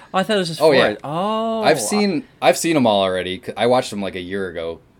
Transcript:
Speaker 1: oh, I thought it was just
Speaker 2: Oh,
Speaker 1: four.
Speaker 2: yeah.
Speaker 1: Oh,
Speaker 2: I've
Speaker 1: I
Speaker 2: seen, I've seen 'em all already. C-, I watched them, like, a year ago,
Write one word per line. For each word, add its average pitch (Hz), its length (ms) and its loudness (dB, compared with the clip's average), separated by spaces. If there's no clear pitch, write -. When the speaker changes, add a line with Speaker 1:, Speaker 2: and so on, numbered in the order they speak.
Speaker 1:
oh, 180 40 0
I 190 60 2
thought 214 120 0
it 202 40 2
was 175 100 -2
just 156 120 -6
Speaker 2:
Oh, 151 40 4
Speaker 1:
four. 151 100 6
Speaker 2:
yeah. 113 280 4
Speaker 1:
Oh, 220 600 -4
Speaker 2:
I've 156 140 4
Speaker 1:
I - 20 -4
Speaker 2:
seen, 202 460 0
I've 170 160 4
seen 165 180 0
'em 131 120 4
all 101 160 4
already. 92 420 -2
C-, 110 100 -10
I 110 120 0
watched 127 240 2
them, 101 100 -8
like, 95 140 -6
a 92 60 -8
year 95 280 -6
ago, 82 300 -8